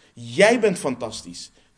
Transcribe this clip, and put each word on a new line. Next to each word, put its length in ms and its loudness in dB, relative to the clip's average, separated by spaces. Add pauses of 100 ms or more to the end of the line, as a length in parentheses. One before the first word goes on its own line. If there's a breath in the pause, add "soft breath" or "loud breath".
(120 soft breath)
Jij 480 2
bent 180 0
fantastisch. 720 -8 (280 soft breath)